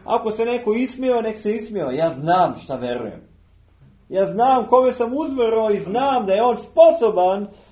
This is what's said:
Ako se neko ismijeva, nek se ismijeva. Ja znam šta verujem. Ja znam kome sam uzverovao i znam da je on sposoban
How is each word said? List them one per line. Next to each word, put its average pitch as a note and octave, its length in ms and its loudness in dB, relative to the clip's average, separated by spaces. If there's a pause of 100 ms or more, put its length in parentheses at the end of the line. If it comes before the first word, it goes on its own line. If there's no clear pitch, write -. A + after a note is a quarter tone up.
Ako A3 260 -2
se A3+ 140 -2
neko A#3+ 280 -2
ismijeva, B3 480 -2
nek A3 160 -4
se G#3 140 -4
ismijeva. G#3 400 -6
Ja D#3 180 0
znam D#3 540 0
šta C3+ 120 -8
verujem. A#2 460 -8 (880)
Ja F#3+ 160 0
znam A3+ 420 2
kome B3+ 260 4
sam A#3+ 240 -4
uzverovao A3+ 540 0
i G3+ 80 0
znam A#3 460 -2
da F#3+ 80 0
je G#3 100 2
on B3 140 2
sposoban G3+ 920 4 (240)